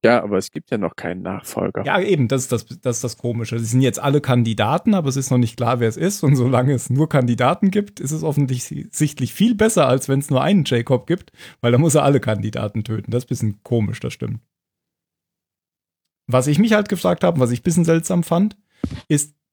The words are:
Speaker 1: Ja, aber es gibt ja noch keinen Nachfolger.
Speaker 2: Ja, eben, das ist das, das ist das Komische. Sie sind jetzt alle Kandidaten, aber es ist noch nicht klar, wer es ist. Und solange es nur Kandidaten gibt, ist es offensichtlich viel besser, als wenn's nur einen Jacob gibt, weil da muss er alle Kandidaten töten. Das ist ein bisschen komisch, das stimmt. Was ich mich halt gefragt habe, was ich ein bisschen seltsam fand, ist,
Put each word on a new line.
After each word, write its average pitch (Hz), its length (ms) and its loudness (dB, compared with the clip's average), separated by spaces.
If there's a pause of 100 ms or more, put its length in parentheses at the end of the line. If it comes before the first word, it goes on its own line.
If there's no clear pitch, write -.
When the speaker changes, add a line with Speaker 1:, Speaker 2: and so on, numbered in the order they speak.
Speaker 1:
Ja, 120 180 6
aber 101 140 -2
es - 140 -4
gibt - 180 -12
ja 117 80 -2
noch 90 180 -4
keinen 87 280 -8
Nachfolger. 95 600 -6
Speaker 2:
Ja, 143 140 0
eben, 175 280 0
das 131 160 -2
ist - 80 -6
das, 117 160 -4
das 120 300 -6
ist - 60 -8
das 123 140 -6
Komische. 117 420 -4
Sie 117 60 -4
sind 123 160 2
jetzt 135 180 2
alle 143 220 0
Kandidaten, 120 720 2
aber 160 160 0
es 127 60 -2
ist 135 160 -4
noch 127 80 4
nicht 117 180 0
klar, 120 220 0
wer 117 100 2
es 110 80 -6
ist. 202 260 -2
Und 143 120 4
solange 127 380 2
es - 180 -4
nur 147 180 2
Kandidaten 127 600 2
gibt, 202 280 -4
ist 139 120 -6
es 156 120 -6
offensichtlich 143 1080 -4
viel 233 220 2
besser, 202 320 2
als 135 200 0
wenn's 139 220 0
nur 131 140 2
einen 175 220 2
Jacob 120 420 0
gibt, - 240 -4 (300)
weil 120 100 2
da 123 80 4
muss 156 160 4
er 143 80 4
alle 139 160 4
Kandidaten 107 640 -4
töten. 110 280 -6
Das 123 120 -2
ist - 20 -14
ein - 40 -20
bisschen 110 340 -4
komisch, 107 360 -2
das 120 140 -8
stimmt. 113 260 -8 (1900)
Was 127 200 2
ich 147 120 2
mich 220 140 4
halt 208 160 2
gefragt 175 340 0
habe, 170 160 2
was 120 120 2
ich 123 100 -4
ein - 20 -20
bisschen 170 220 2
seltsam 165 380 0
fand, 190 320 0 (520)
ist, 147 280 -2 (180)